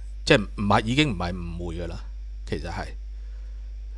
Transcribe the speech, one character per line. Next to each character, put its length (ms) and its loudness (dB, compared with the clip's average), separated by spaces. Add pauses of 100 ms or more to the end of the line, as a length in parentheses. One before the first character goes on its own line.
(240)
即 100 8
係 80 10
唔 200 -4
係， 220 6
已 100 2
經 160 6
唔 60 0
係 160 0
誤 340 -4
會 80 -4
㗎 140 -4
啦， 160 -6 (440)
其 120 0
實 100 -4
係。 160 -4 (1120)